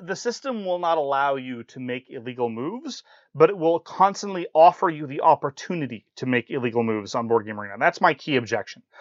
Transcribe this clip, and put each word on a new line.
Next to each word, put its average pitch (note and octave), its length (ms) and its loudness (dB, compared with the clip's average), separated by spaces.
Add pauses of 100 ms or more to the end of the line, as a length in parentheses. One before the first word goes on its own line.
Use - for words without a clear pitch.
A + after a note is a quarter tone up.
the F3 140 -8
system A#3 480 -6
will F3+ 140 -2
not E3+ 180 0
allow C#3 400 0
you B2+ 280 -10
to - 140 -20
make B2+ 300 -8
illegal B2 400 -6
moves, F#3 540 -8 (320)
but D#3 160 8
it G3+ 80 -6
will E3 200 2
constantly F#3+ 760 -2
offer E3+ 340 6
you D#3 180 -6
the C#3 140 -8
opportunity C#3+ 840 0 (100)
to - 80 -10
make B2+ 260 -2
illegal A#2+ 320 -2
moves G#2+ 320 -2
on A#2 140 -4
Board A2+ 160 4
Game G#2+ 160 -12
Arena. G2+ 180 -12
That's D#3+ 220 0
my E3+ 140 4
key D3 220 -4
objection. A2+ 460 -4 (180)